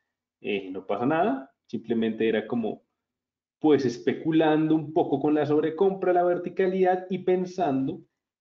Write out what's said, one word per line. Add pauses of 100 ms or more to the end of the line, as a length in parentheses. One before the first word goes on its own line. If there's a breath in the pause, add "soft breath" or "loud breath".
(420)
eh,
no
pasa
nada, (140)
simplemente
era
como, (720)
pues,
especulando
un
poco
con
la
sobrecompra,
la
verticalidad
y
pensando (380)